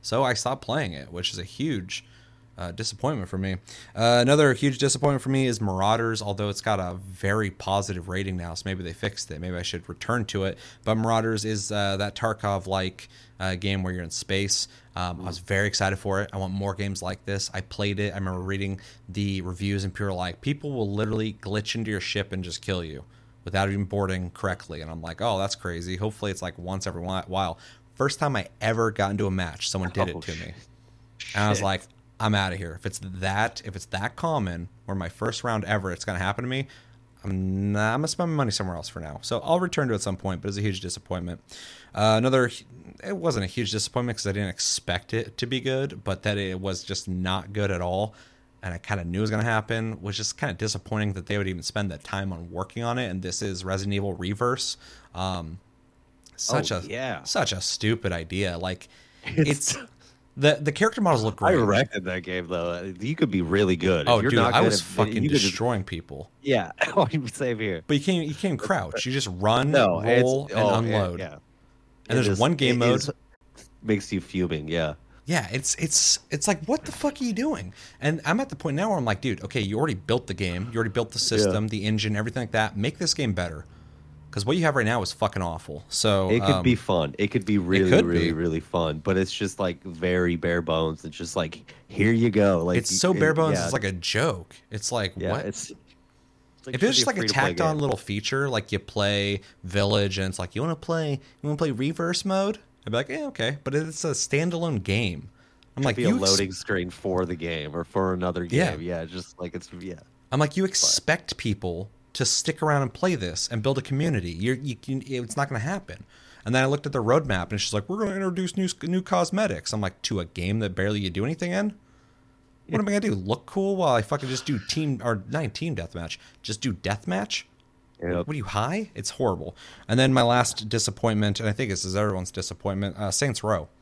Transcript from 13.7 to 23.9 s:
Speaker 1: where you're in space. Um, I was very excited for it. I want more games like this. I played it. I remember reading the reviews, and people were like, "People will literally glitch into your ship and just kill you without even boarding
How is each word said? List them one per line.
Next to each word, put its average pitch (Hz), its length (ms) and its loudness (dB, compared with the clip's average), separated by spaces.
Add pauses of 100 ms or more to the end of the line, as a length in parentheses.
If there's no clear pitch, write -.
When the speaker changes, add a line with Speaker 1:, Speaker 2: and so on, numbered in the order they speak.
Speaker 1:
where 92 100 -2
you're 90 100 -6
in 80 60 -8
space. - 580 -2 (280)
Um, 87 260 -4
I 92 40 -10
was 85 120 -6
very 98 300 2
excited 98 320 0
for 98 220 0
it. 101 120 -4
I 98 40 -4
want 95 160 -4
more 98 200 -2
games 98 300 -4
like 92 220 -6
this. 98 280 -4
I 95 80 -6
played 101 380 -2
it. 104 140 0
I 95 40 -6
remember 92 240 -2
reading 98 380 -4 (280)
the 98 340 0
reviews, 95 420 -2
and 95 100 -4
people 101 140 -4
were 95 60 -2
like, 90 280 -4
"People 143 300 -2
will 113 200 -2
literally 110 420 -2
glitch 104 420 -4
into 110 160 -2
your 98 100 -2
ship - 300 -4
and 92 120 -4
just 87 200 -8
kill 92 200 -2
you 73 200 -10 (400)
without 98 260 2
even 101 140 2
boarding 95 480 0